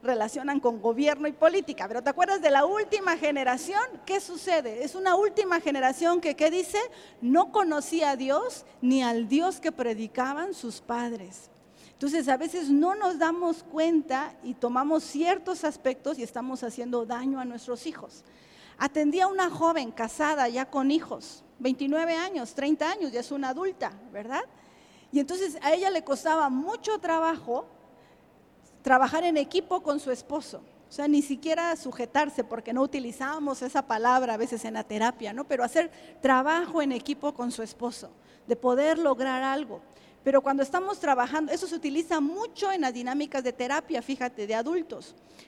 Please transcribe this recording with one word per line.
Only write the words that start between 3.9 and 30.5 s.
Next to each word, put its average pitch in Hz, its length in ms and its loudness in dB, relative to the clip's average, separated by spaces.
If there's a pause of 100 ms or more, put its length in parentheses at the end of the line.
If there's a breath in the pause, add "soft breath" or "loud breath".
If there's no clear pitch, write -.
¿Qué 381 160 -2
sucede? 311 640 -2
Es 294 120 -8
una 381 200 2
última 381 440 2
generación 294 600 2
que, 302 140 -2
¿qué 311 140 4
dice? 359 300 0 (420 loud breath)
No 294 300 4
conocía 311 600 2
a 277 40 0
Dios 277 500 -2 (160 loud breath)
ni 254 220 4
al 233 240 0
Dios 320 320 2
que 330 120 -2
predicaban 254 840 -4
sus - 260 -10
padres. 233 720 -8 (500 soft breath)
Entonces, 285 280 0
a 262 80 4
veces 320 340 -2
no 320 240 6
nos 370 240 0
damos 330 420 0
cuenta 302 800 0
y 247 140 -8
tomamos 277 480 0
ciertos 349 600 -2
aspectos 285 540 -2
y 254 60 -8
estamos 247 400 -8
haciendo 240 420 -4
daño 254 340 -4
a 254 60 -6
nuestros 240 400 -8
hijos. - 380 -12 (560 loud breath)
Atendí 294 400 2
a 370 80 4
una 381 240 0
joven 311 400 0
casada 269 580 0
ya 254 160 -4
con 269 240 0
hijos, - 540 -2 (160)
veintinueve 285 560 0
años, 330 400 -4
treinta 302 340 2
años, 359 220 -2
ya 233 80 -4
es 240 120 -8
una 277 180 -4
adulta, 339 440 -4 (180)
¿verdad? 226 300 -6 (720 soft breath)
Y 285 80 2
entonces 320 420 -4
a 285 120 4
ella 370 180 2
le 330 120 0
costaba 311 460 2
mucho 415 480 -2
trabajo 320 720 -2 (1120 soft breath)
trabajar 262 420 4
en 339 140 2
equipo 359 460 -2
con 294 160 -2
su 277 100 -6
esposo. - 540 -8 (260)